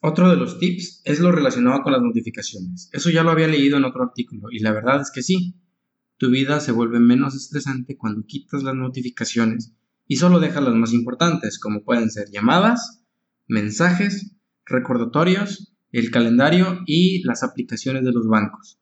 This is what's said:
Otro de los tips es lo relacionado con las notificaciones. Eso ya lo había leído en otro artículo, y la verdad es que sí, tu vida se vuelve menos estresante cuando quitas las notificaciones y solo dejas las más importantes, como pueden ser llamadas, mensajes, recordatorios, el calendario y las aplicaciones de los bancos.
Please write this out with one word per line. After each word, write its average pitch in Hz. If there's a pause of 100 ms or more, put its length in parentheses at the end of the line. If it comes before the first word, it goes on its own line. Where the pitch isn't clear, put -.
Otro 180
de 170
los -
tips -
es 147
lo 175
relacionado 131
con 143
las 127
notificaciones. 110
Eso -
ya 165
lo 165
había 160
leído 143
en 135
otro 127
artículo, 123
y 117
la 107
verdad 120
es 139
que 127
sí, 180 (640)
tu 131
vida 135
se 127
vuelve 117
menos 131
estresante 135
cuando 107
quitas 143
las 135
notificaciones 123 (340)
y 131
solo 175
dejas 151
las 123
más 113
importantes, 123
como 107
pueden 117
ser 104
llamadas, 165 (460)
mensajes, 175 (300)
recordatorios, 135 (160)
el 117
calendario 147
y 180
las 120
aplicaciones 131
de 127
los 113
bancos. 107